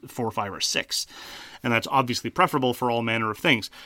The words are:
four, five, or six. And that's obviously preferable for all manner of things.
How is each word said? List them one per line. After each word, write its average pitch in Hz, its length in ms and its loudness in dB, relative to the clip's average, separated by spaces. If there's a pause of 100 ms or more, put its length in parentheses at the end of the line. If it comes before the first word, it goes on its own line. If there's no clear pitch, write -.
four, 226 240 -4
five, 208 200 -4
or 87 100 -8
six. - 460 -2 (560)
And 123 80 0
that's 113 200 2
obviously 123 400 0
preferable 135 420 4
for 123 180 0
all 117 120 2
manner 113 280 0
of 107 60 -4
things. 131 320 2 (180)